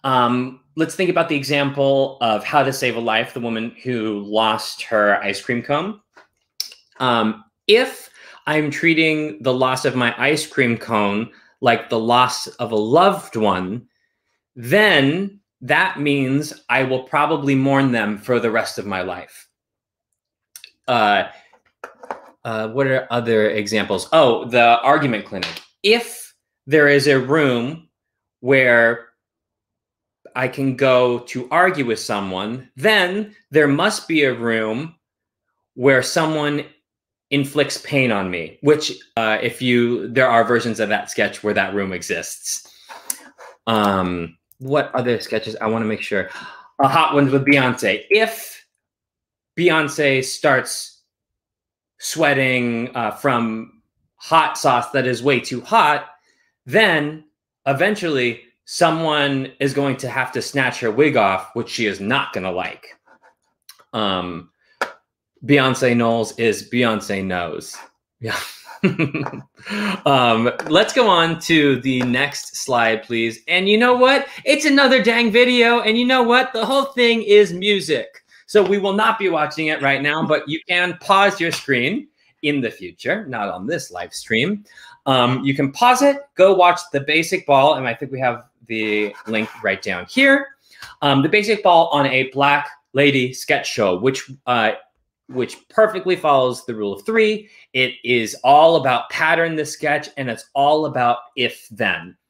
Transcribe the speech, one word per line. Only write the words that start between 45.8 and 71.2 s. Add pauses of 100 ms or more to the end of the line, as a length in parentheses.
make
sure. (500)
A
hot
ones
with
Beyonce.
If (920)
Beyonce
starts (960)
sweating,
uh,
from (340)
hot
sauce
that
is
way
too
hot, (540)
then (400)
eventually (220)
someone
is
going
to
have
to
snatch
her
wig
off,
which
she
is
not
gonna
like. (920)
Um, (960)
Beyonce
Knowles
is
Beyonce
Knows. (440)
Yeah. (440)
<laughs> (640)
Um, (180)
let's
go
on